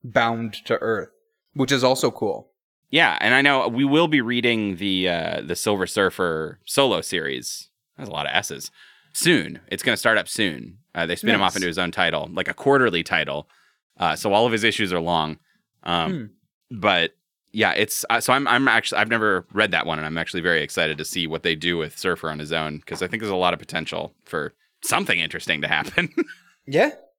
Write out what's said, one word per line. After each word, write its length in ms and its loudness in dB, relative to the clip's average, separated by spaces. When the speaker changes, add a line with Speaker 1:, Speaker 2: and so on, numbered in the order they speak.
Speaker 1:
bound 520 0
to 160 0
Earth, 300 -2
which 200 0
is 120 2
also 260 4
cool. 420 -6
Speaker 2:
Yeah, 320 4
and 140 4
I 80 6
know 260 4
we 160 0
will 240 4
be 140 2
reading 540 0
the, 340 0
uh, 320 -2
the 140 -4
Silver 300 0
Surfer 800 -2
solo 380 2
series. 680 -6
That's 100 -12
a 40 -12
lot 120 -6
of 100 -6
S's. 360 -4
Soon. 560 0
It's 140 -6
gonna 160 0
start 180 2
up 100 0
soon. 520 -4
Uh, 100 -2
they 120 -2
spin 180 2
him 80 2
off 100 4
Speaker 1:
Nice. 40 -4
Speaker 2:
into 120 0
his 100 -2
own 140 0
title, 400 0
like 160 -4
a 60 -6
quarterly 480 2
title. 440 -2
Uh, 160 2
so 160 0
all 140 6
of 60 2
his 120 0
issues 260 2
are 100 0
long. 360 0
Um, 300 -2
Speaker 1:
Hmm. 100 -10
Speaker 2:
but 320 2
yeah, 200 2
it's, 360 -2
uh, 120 2
so 120 2
I'm, 160 2
I'm 200 4
actually, 300 2
I've 120 2
never 420 0
read 200 2
that 120 0
one, 140 -2
and 80 -6
I'm 100 -4
actually 240 -4
very 220 2
excited 340 -2
to 80 -8
see 220 -4
what 160 -6
they 120 0
do 220 -2
with 220 -6
Surfer 320 -4
on 80 -8
his 140 -10
own, 340 -4
'cause 160 -8
I 60 -4
think 120 -6
there's 100 -6
a 60 -2
lot 160 2
of 60 -4
potential 560 -8
for 300 -8
something 360 0
interesting 440 -2
to 60 -2
happen. 400 0
<laughs> 260 -20
Speaker 1:
Yeah. 260 2